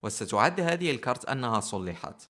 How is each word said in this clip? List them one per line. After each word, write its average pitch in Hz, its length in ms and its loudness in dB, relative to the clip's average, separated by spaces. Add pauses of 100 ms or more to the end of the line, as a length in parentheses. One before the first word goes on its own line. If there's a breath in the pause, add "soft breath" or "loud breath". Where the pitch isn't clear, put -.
وستعد 107 560 2
هذه 170 320 2
الكارت 127 340 -2
أنها 123 340 0
صلحت. 92 720 -6